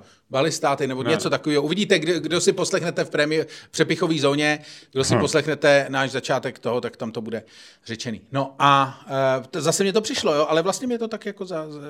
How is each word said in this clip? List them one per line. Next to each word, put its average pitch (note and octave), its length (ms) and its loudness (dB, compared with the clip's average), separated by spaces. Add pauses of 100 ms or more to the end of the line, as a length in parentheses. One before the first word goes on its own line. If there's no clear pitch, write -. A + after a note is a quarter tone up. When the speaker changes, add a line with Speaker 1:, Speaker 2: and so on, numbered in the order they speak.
(300)
Speaker 1:
Balistáty, C#3 580 0
nebo C3 160 -4
Speaker 2:
Ne. - 80 -2
Speaker 1:
něco D#3+ 180 0
takového. C#3+ 340 0
Uvidíte, F3+ 360 2
kdy-, D#3+ 200 -2
kdo D#3 220 -2
si F#3+ 120 4
poslechne E3+ 380 -2
v E3 180 -4
prémie-, D3+ 380 0
v - 240 -20
přepichové D#3+ 480 0
zóně, D3+ 400 2 (320)
kdo C3 120 0
si B2+ 120 2
Speaker 2:
Hm. A2+ 40 6
Speaker 1:
poslechnete C#3+ 680 4
náš C3+ 220 -2
začátek B2+ 480 -4
toho, A#2+ 220 -2
tak A2+ 160 -8
tam A2+ 140 -6
to A#2 100 -8
bude A2 220 -8 (420)
řečený. A2+ 360 -8 (100)
No C3+ 280 -4
a, C#3 480 4
eh, C3 440 0
t-, F3+ 100 -6
zase D#3+ 220 0
mě G3 100 0
to G#3+ 80 2
přišlo, G#3 340 -2
jo, D3+ 140 4
ale D#3+ 120 2
vlastně F#3+ 260 -2
mě A#3+ 120 -4
to A3+ 80 -4
tak A3 180 -10
jako G3+ 200 -10
za-, E3 240 -8
z-, D3 100 -14 (100)